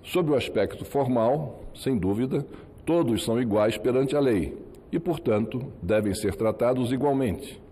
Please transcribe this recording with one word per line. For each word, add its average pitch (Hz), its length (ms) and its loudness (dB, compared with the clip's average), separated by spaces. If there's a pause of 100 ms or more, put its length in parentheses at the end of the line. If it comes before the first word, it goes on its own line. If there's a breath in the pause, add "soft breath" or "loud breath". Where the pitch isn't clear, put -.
Sob 170 280 0
o 147 40 4
aspecto - 500 0
formal, 127 760 0 (140)
sem 131 220 -2
dúvida, 117 500 0 (380 loud breath)
todos 147 400 2
são 117 160 0
iguais 110 380 2
perante 131 360 2
a 147 60 2
lei 120 340 2 (380)
e, 175 60 -2
portanto, 123 640 0 (200)
devem 107 300 2
ser 95 220 0
tratados 117 580 0
igualmente. 135 800 -2